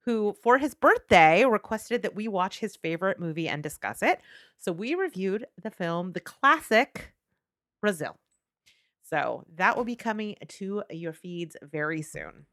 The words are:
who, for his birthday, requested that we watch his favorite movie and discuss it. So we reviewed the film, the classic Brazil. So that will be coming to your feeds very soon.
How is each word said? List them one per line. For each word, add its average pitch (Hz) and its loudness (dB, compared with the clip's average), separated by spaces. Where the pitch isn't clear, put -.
who, 220 -2
for 247 6
his 277 -2
birthday, 190 6
requested 220 -2
that 202 -6
we 214 -6
watch 196 -4
his 214 -6
favorite 165 -4
movie 165 -6
and 151 -6
discuss - -8
it. 285 0
So - -6
we 220 -6
reviewed 220 -4
the 220 -10
film, 175 -6
the - -8
classic - 0
Brazil. 170 -4
So 139 -4
that 185 2
will 247 -2
be 240 -6
coming 214 -6
to 202 -8
your 165 -10
feeds 170 -10
very 156 -6
soon. 80 -14